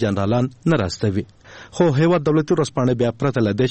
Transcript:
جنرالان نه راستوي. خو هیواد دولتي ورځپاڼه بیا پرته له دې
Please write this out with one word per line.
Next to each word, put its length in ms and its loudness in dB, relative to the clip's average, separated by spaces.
جنرالان 460 0
نه 160 2
راستوي. 420 -4
خو 120 4
هیواد 300 2
دولتي 260 2
ورځپاڼه 460 0
بیا 100 0
پرته 360 -2
له 60 2
دې 180 0